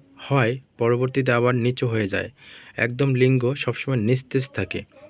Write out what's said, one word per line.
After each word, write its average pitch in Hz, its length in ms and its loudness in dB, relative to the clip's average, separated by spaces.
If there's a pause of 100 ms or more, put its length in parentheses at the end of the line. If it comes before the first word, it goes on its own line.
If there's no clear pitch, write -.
(180)
হয় 131 420 0 (180)
পরবর্তীতে 127 540 0
আবার 120 240 2
নিচু 123 320 0
হয়ে 110 200 -2
যায়, 95 220 -4 (480)
একদম 127 360 0
লিঙ্গ 127 400 2
সবসময় 131 440 -4
নিস্তেজ 127 560 0
থাকে, - 260 -6 (300)